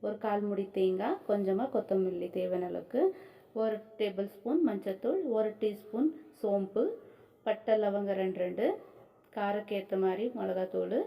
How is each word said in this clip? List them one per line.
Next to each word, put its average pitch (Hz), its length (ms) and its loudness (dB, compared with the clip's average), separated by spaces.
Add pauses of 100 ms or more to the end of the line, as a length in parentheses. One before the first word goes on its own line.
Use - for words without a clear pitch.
ஒரு 208 180 -2
கால் 208 240 0
முடி 196 160 0 (100)
தேங்காய், 190 420 2 (120)
கொஞ்சமா 202 380 2 (100)
கொத்தமல்லி 185 600 0
தேவையான 180 340 -2
அளவுக்கு, 180 320 0 (600)
ஒரு 214 160 0 (220)
டேபிள் 202 340 -2
ஸ்பூன் 294 340 0
மஞ்சத்தூள், 208 540 -2 (160)
ஒரு 214 140 2 (100)
டீஸ்பூன் 220 480 0 (320)
சோம்பு, 202 420 2 (640)
பட்டை, 220 360 2
லவங்கம் 202 380 0
ரெண்டு 185 220 0
ரெண்டு, 190 240 0 (680)
காரக்கு 202 420 -2
ஏத்த 190 240 -2
மாதிரி 190 220 2 (120)
மிளகாத்தூள் 185 580 -2 (100)